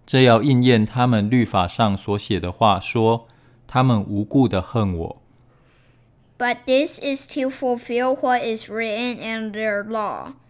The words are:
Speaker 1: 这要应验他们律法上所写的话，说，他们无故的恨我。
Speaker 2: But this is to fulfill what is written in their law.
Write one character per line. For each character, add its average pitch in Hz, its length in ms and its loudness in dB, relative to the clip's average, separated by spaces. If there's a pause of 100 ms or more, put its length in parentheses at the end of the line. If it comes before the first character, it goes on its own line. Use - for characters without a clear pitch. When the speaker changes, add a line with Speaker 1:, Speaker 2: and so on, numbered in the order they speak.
Speaker 1:
这 131 180 4
要 117 180 6
应 127 220 4
验 120 220 4
他 123 220 -2
们 107 220 2
律 120 160 2
法 90 220 0
上 104 280 0
所 101 220 -4
写 101 220 -4
的 90 120 -4
话， 101 280 2
说， 117 480 0 (400)
他 127 160 0
们 117 200 2
无 101 200 -4
故 131 240 2
的 95 140 0
恨 101 360 -2
我。 82 240 -10 (1160)
Speaker 2:
But 247 280 -2
this 269 340 2
is 277 260 -6 (100)
to 269 140 -2
fulfill 247 680 -2
what 254 280 0
is 220 260 -6
written 226 480 -4
in 220 360 -8
their 208 300 -4
law. 202 500 -6 (160)